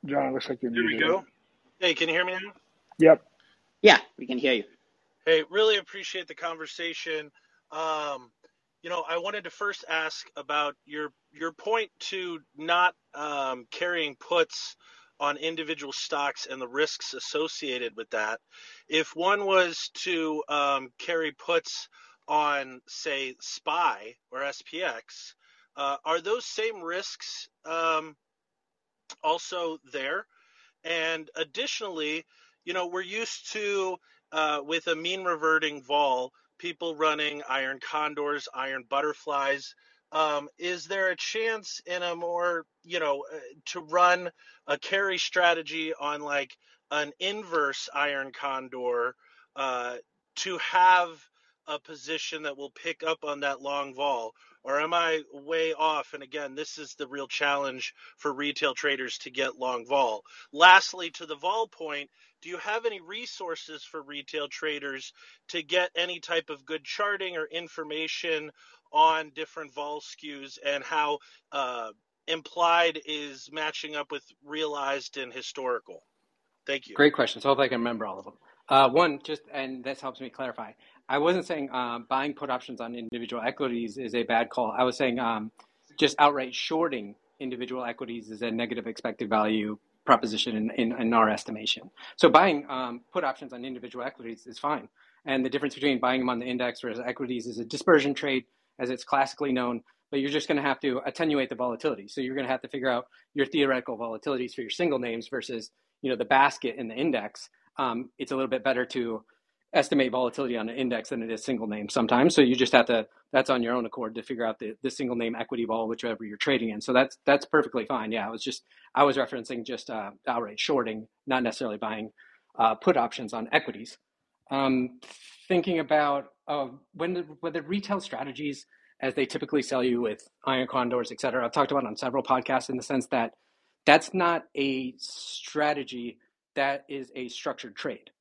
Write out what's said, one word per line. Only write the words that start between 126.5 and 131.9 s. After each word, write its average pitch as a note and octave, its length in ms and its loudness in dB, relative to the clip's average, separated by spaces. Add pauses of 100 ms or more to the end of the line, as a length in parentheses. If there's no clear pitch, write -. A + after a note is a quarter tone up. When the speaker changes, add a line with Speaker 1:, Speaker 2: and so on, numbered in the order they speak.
Speaker 4:
when E3+ 220 -2
the, F3 60 -2 (180)
when E3 140 -4
the D#3+ 100 -2
retail G3 380 -2
strategies, C#3 640 -6 (340)
as C3 140 -2
they C#3 100 2
typically D3 380 0
sell C3 220 0
you A#2+ 160 4
with A2 280 -4 (160)
iron C3 220 2
condors, B2 460 0
et - 80 -12
cetera, B2 240 0
I've A#2 80 -2
talked C#3 180 4
about C#3 160 2
on G#2+ 100 -6